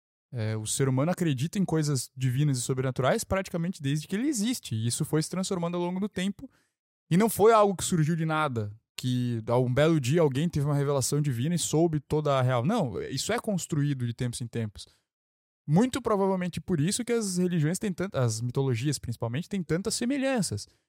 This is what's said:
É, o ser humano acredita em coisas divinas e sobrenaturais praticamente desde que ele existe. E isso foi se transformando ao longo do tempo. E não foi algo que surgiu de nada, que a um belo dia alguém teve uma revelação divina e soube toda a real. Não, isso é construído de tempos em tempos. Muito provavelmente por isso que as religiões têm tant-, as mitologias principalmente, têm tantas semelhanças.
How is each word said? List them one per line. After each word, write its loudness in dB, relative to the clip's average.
É, -2
o -6
ser 0
humano 2
acredita -2
em 2
coisas 0
divinas 0
e -4
sobrenaturais 0
praticamente -4
desde -2
que -4
ele -2
existe. -4
E -2
isso -2
foi 0
se -6
transformando -4
ao -2
longo -4
do -2
tempo. -6
E 4
não 6
foi 6
algo 6
que -6
surgiu 2
de -2
nada, -2
que -2
a 4
um 4
belo 4
dia 2
alguém 2
teve -2
uma 2
revelação 0
divina 0
e 0
soube 2
toda 0
a 4
real. 2
Não, 0
isso -4
é 0
construído -2
de -4
tempos -4
em -6
tempos. -6
Muito 4
provavelmente 0
por -2
isso 0
que -4
as 0
religiões 2
têm -2
tant-, -4
as 0
mitologias -2
principalmente, -6
têm -2
tantas -2
semelhanças. -2